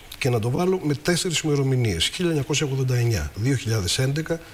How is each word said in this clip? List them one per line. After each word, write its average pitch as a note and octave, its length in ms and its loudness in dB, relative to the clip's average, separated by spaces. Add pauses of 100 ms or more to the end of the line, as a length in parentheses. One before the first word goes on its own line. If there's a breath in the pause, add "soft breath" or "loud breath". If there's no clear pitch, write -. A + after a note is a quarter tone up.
(180)
Και C3 120 0
να A#2+ 100 2
το A2+ 100 0
βάλω F3+ 340 2
με D3 100 2
τέσσερις E3+ 460 0
ημερομηνίες: C3 760 2
χίλια F3 160 0
εννιακόσια D3 420 0
ογδόντα C3 240 0
εννιά, A2 400 0
δύο B2 200 0
χιλιάδες A2 440 -2
έντεκα, D#3 400 0 (140 loud breath)